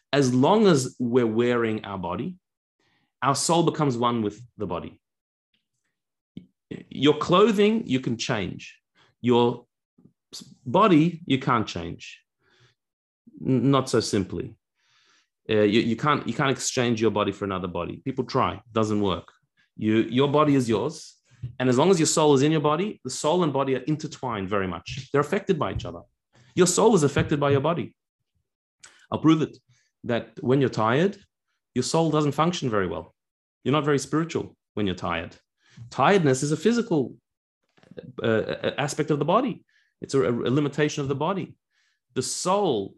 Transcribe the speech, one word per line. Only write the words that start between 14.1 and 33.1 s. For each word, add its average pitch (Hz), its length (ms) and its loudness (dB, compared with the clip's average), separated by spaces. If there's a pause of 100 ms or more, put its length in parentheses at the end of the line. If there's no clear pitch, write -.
Uh, 107 120 2
you, 107 180 4
you 113 160 0
can't, 143 320 0
you 120 60 -4
can't 139 180 0
exchange 120 500 -2
your 110 100 4
body 101 200 0
for 101 140 -8
another 92 240 -6
body. 87 340 -8
People 131 220 -6
try, 98 360 -2 (120)
doesn't 107 280 0
work. 87 300 -2 (460)
You, 110 240 2
your 123 260 0
body 147 280 2
is 127 120 2
yours. 113 480 -4 (440)
And 127 100 2
as 120 80 4
long 160 140 4
as 180 80 4
your 151 80 2
soul 151 260 4
is 131 80 4
in 151 100 2
your 160 100 0
body, 156 440 -2
the 127 40 -10
soul 165 340 0
and 147 100 0
body 135 220 -2
are 120 120 -6
intertwined 123 640 -6
very 98 180 -2
much. - 440 -10
They're 139 100 2
affected 196 360 -2
by 110 140 -4
each - 140 -8
other. 85 160 -12 (540)
Your 175 120 4
soul 214 260 4
is 170 100 4
affected 151 360 0
by 143 120 2
your 139 100 2
body. 151 340 -4 (1160)
I'll 110 80 -4
prove 156 220 4
it, - 160 -4 (460)
that 117 280 -4 (100)
when 131 180 2
you're 127 100 2
tired, 127 480 0 (580)
your 123 80 0
soul 165 280 0
doesn't 147 220 2
function 156 360 -2
very 101 180 0
well. 82 260 -10 (500)